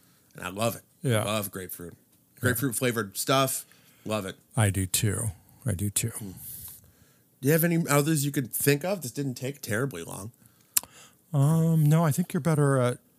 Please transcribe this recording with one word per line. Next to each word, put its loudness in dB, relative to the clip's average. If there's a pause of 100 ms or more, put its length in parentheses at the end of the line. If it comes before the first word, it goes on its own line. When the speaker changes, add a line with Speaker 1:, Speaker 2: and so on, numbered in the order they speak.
(360)
Speaker 1:
And -12
I -4
love 0
it. -16 (180)
Speaker 2:
Yeah. 2
Speaker 1:
Love -2
grapefruit. -10 (420)
Speaker 2:
Yeah. -20
Speaker 1:
Grapefruit 0
flavored -2
stuff. 0 (400)
Love -2
it. -8 (200)
Speaker 2:
I 4
do, 0
too. -2 (340)
I 0
do, -4
too. -4
Speaker 1:
Hmm. -12 (1120)
Do 0
you 4
have 4
any 2
others 4
you 0
could -4
think 2
of? -2
This -10
didn't -4
take -8
terribly -4
long. -10 (1040)
Speaker 2:
Um, 4
no, 6
I 4
think -2
you're 0
better 2
at 0 (200)